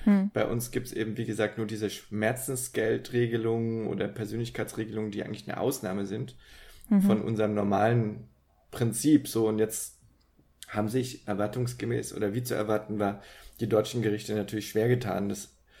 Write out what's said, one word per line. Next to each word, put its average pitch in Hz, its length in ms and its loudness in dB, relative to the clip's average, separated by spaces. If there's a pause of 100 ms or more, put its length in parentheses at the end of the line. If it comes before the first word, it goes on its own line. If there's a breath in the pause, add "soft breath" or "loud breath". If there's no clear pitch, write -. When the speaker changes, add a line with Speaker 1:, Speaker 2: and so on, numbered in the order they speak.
Speaker 1:
Hm. 202 300 4
Speaker 2:
Bei 110 120 2
uns 117 240 -2
gibt's - 220 -4
eben, 107 260 -4
wie 117 80 -4
gesagt, 107 320 0
nur 113 80 -2
diese 107 240 -2
Schmerzensgeldregelungen 113 2000 -2
oder 98 200 -2
Persönlichkeitsregelungen, 107 1000 -6
die 104 140 -6
eigentlich - 240 -10
eine - 120 -6
Ausnahme 101 460 -2
sind 113 300 -6 (540 soft breath)
Speaker 1:
Mhm. 202 120 6
Speaker 2:
von 196 200 6
unserem 107 340 2
normalen 104 720 2 (420)
Prinzip. 135 580 4
So, 113 200 2
und 107 100 2
jetzt - 400 -2 (720)
haben 107 220 -2
sich - 380 -4
erwartungsgemäß 113 880 -2
oder 101 200 0
wie 123 80 -2
zu - 100 -2
erwarten 107 460 0
war, 101 220 0 (380 soft breath)
die 117 80 -2
deutschen 107 360 2
Gerichte 107 320 0
natürlich 104 340 -4
schwer 110 180 2
getan, 104 400 2
das, - 280 -8 (240 soft breath)